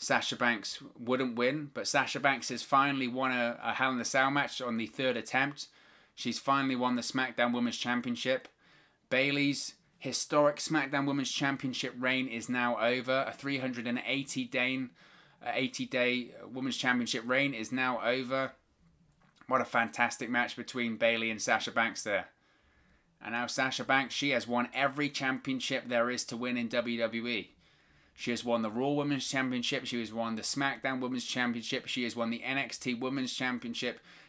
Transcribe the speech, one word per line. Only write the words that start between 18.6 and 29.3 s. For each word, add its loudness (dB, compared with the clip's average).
What 4
a 0
fantastic 2
match 0
between -4
Bayley 2
and -6
Sasha 2
Banks 0
there. 0
And -8
now -2
Sasha 0
Banks, 2
she -2
has 0
won 0
every 0
championship -2
there 4
is -2
to -6
win -2
in -2
W 0
W 0
E. -4
She -4
has 0
won 2
the -2
Raw 0
Women's 0
Championship. 0